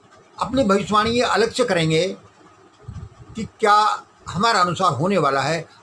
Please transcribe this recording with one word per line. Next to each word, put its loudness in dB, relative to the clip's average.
अपनी -2
भविष्यवाणी 0
ये 0
अलग 0
से 0
करेंगे 0
कि -8
क्या 0
हमारा 0
अनुसार 0
होने 0
वाला 2
है, -4